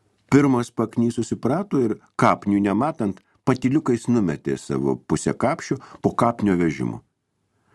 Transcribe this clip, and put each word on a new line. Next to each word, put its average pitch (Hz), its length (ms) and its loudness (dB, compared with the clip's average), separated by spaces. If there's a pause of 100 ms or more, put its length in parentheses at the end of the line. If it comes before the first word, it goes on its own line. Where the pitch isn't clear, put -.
(280)
Pirmas 135 440 4
Paknys 117 440 -2
susiprato 117 640 -2
ir, 110 160 0 (240)
kapnių 101 400 2
nematant, 104 600 -2 (260)
patyliukais 131 640 0
numetė 78 480 -2
savo 67 380 -2
pusę - 360 -2
kapšio 139 440 -4 (240)
po 98 100 0
kapnio 101 480 2
vežimu. 64 400 -2 (760)